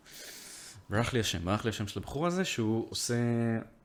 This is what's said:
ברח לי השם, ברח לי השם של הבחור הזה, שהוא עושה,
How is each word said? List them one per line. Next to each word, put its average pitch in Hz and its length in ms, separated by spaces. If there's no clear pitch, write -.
ברח 110 240
לי 123 60
השם, 101 260
ברח 104 200
לי 117 40
השם 101 180
של - 120
הבחור 143 280
הזה, 185 180
שהוא 113 440
עושה, - 240